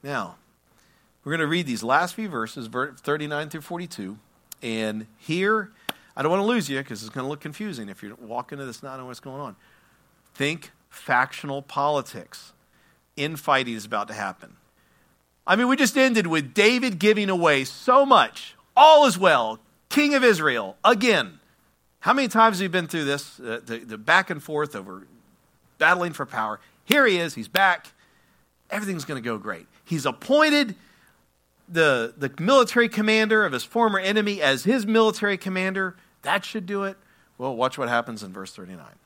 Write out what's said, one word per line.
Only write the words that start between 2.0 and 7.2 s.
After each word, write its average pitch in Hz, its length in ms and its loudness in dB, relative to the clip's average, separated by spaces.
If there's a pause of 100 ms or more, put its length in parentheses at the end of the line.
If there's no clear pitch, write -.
few 220 140 -8
verses, 117 380 -8
ver-, 127 260 -6
thirty-nine 151 560 -6
through 156 140 -14
forty-two. 151 560 -12 (440)
And 110 440 -4 (100)
here, 196 560 -2 (440)
I 131 60 -6
don't 147 80 -4
wanna 196 160 0
lose 220 220 0
you 139 140 -4
'cause 113 200 -12
it's 110 120 -16
gonna 131 140 -6